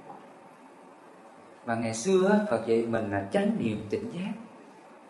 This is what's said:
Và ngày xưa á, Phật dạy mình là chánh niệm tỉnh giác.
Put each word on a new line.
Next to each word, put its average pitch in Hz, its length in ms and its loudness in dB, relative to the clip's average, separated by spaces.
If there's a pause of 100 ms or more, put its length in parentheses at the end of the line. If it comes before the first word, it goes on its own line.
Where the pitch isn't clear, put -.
(1600)
Và 117 100 -2
ngày 113 200 -2
xưa 185 340 4
á, 208 100 6 (120)
Phật 113 160 0
dạy 117 200 2
mình 110 240 -2
là 98 220 -2
chánh 196 260 2
niệm 107 180 -2 (140)
tỉnh 110 200 -4
giác. 190 220 -6 (760)